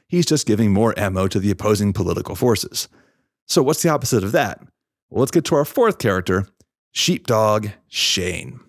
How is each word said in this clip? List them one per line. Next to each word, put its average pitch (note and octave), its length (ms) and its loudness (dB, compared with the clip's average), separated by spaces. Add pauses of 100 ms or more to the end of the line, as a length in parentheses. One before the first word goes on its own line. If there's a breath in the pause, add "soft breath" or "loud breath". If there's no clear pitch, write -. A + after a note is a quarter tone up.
he's F3 180 0
just - 220 0
giving G#2 240 2
more G#2+ 260 2
ammo F#2+ 300 0
to G2 120 -2
the G2+ 120 0
opposing G2+ 420 0
political - 420 -4
forces. - 520 0 (600 soft breath)
So - 140 4
what's C#3+ 220 0
the E3+ 60 2
opposite C3 340 0
of G2+ 80 -4
that? B2 280 0 (500)
Well, G2+ 100 -2
let's C3 120 2
get E3 140 0
to E3 100 0
our D3 100 2
fourth A#3 340 0
character, F#2+ 480 0 (440)
Sheepdog A2 760 0 (200)
Shane. - 800 -4